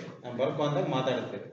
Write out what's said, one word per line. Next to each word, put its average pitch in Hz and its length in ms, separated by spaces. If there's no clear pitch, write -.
ನಾನ್ 123 160
ಬರ್ಕೊ 147 260
ಅಂದಾಗ 160 240
ಮಾತಾಡ್ತೀರಿ. 123 640